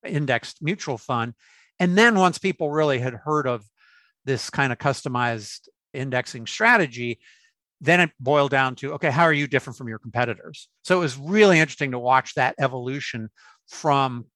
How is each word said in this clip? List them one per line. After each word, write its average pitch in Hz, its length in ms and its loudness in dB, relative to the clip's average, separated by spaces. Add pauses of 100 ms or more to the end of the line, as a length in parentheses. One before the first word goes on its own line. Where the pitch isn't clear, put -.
indexed 147 560 -4
mutual 156 380 -4
fund?" 117 340 -6 (460)
And 180 180 2
then 220 220 6
once 180 180 4
people 175 320 -4
really 147 300 2
had 123 160 -4
heard 147 320 -2
of 120 160 -4 (600)
this 131 280 -4
kind 139 200 0
of 120 60 -4
customized 123 920 -4 (260)
indexing 127 520 -6
strategy, 135 760 0 (600)
then 165 200 4
it 165 180 2
boiled 139 320 2
down 131 240 0
to, 139 180 -10
"Okay, 151 160 -2
how 139 140 2
are 160 100 4
you 143 140 -2
different 135 300 -4
from 127 100 -12
your 110 120 -10
competitors?" 117 720 -6 (140)
So 185 140 2
it 175 40 0
was 135 160 -4
really 185 420 6
interesting 143 320 0
to 123 80 -6
watch 127 360 2
that 131 240 0
evolution 127 720 -6 (360)
from 135 580 -2 (100)